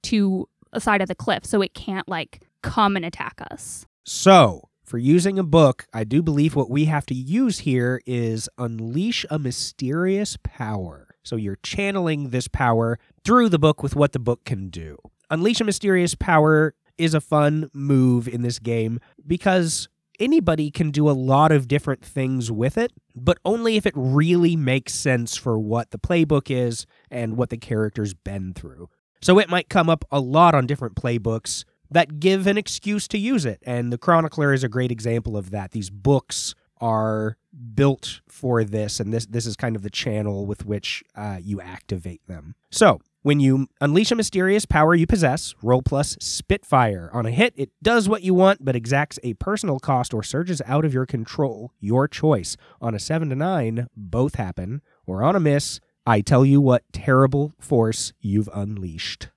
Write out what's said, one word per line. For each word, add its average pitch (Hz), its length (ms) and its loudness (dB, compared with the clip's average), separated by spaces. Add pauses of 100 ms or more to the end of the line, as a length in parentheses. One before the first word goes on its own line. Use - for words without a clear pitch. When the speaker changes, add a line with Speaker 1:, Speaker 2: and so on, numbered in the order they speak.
Speaker 1:
to 196 480 0 (240)
a 220 80 -6
side 202 200 2
of 185 60 -2
the 185 80 -6
cliff - 300 -4
so 208 160 0
it - 120 -2
can't, - 360 -8
like, 165 320 -10 (220)
come 202 340 0
and 165 80 -6
attack - 340 -10 (120)
us. - 340 -16 (180)
Speaker 2:
So, 151 640 6 (160)
for - 140 -10
using 175 420 2
a 185 40 0
book, 151 500 4
I 113 100 -4
do 127 180 0
believe 156 340 0
what 135 140 -2
we 143 160 0
have 151 200 0
to - 100 -6
use 185 440 -2
here 127 460 0
is 117 520 -4
unleash 120 720 -6
a 156 100 -4
mysterious 165 1040 -4
power. - 800 -10
So 120 140 -6
you're 101 260 -6
channeling 170 680 -4
this 123 180 -4
power 117 500 0 (240)
through 233 260 6
the 165 100 2
book 151 220 4
with 139 140 -4
what 143 160 2
the 131 80 -4
book 120 240 -2
can 95 260 -6
do. 80 280 -14 (320)
Unleash 190 320 0
a - 20 0
mysterious 190 520 0
power 156 580 4 (240)
is 165 160 0
a 156 80 2
fun 151 520 0
move 127 540 2
in 120 140 -6
this 120 180 -4
game 117 400 -2 (260)
because 175 600 0 (320)
anybody 180 500 2
can 151 220 -2
do 147 180 2
a - 20 4
lot 135 400 4
of 139 160 2
different 139 380 -2
things 131 460 -4
with 117 260 -2
it, 240 140 -2 (240)
but 131 300 -2
only 226 320 0
if 202 80 -2
it 196 100 0
really 160 600 2
makes 135 380 -2
sense 120 420 -2
for 117 220 -2
what 110 340 -4
the 110 60 -14
playbook 151 540 0
is 123 340 -2 (240)
and 117 280 -6
what 123 120 -4
the 117 80 -8
character's 107 560 -4
been 95 400 -10
through. 78 360 -18 (320)
So 185 180 6
it 175 100 0
might 175 200 -2
come 165 200 2
up 165 220 0
a 143 80 0
lot 156 340 6
on 131 140 2
different 131 280 -4
playbooks 113 680 -4 (260)
that 151 300 0
give 185 280 2
an 208 100 2
excuse 208 500 -4
to 220 100 -4
use 208 280 0
it, 110 200 -4
and 120 280 -4
the 120 40 -6
Chronicler 160 560 2
is 131 100 0
a 123 60 -2
great 127 220 -2
example 113 460 -4
of 92 140 -8
that. 98 200 -8
These 101 180 -8
books 113 640 -2 (280)
are 110 560 -2 (380)
built 139 520 0
for 120 360 -2
this, 104 360 -4
and 107 140 -4
this, 113 140 -2
this 110 180 -4
is 110 100 -6
kind 117 200 -4
of 98 80 -8
the 104 80 -8
channel 104 540 -4
with 104 200 -8
which, - 380 -8 (120)
uh, 104 260 -10
you 98 200 -8
activate 90 680 -12
them. 80 280 -16 (160)
So, 147 280 4 (220)
when 147 180 2
you 135 280 2 (120)
unleash 160 320 2
a 240 40 2
mysterious 202 500 0
power 156 300 4
you 170 120 4
possess, 160 540 0
roll 123 220 2
plus 143 360 -2
Spitfire. 110 920 0
On 117 120 -2
a 113 60 -2
hit, 226 240 0
it 139 140 -6 (120)
does 220 280 2
what 208 140 0
you 185 100 2
want, 185 320 4
but 131 100 0
exacts 139 480 -2
a 120 120 -6
personal 190 440 -4
cost 127 340 -2
or 107 100 -4
surges 165 420 -4
out 143 180 0
of 147 100 0
your 131 120 0
control. 117 720 -6
Your 117 280 2
choice. 135 500 -2 (240)
On 113 140 -4
a 101 40 -6
seven 160 300 -4
to 131 60 -4
nine, 127 600 -2
both 110 400 -2
happen. 98 460 -8 (240)
Or 95 180 -4
on 170 140 2
a - 20 2
miss, 143 400 0 (280)
I 110 140 4
tell 131 220 4
you 139 160 6
what 127 320 4
terrible 135 680 2
force 113 600 0
you've 104 340 0
unleashed. 98 840 -10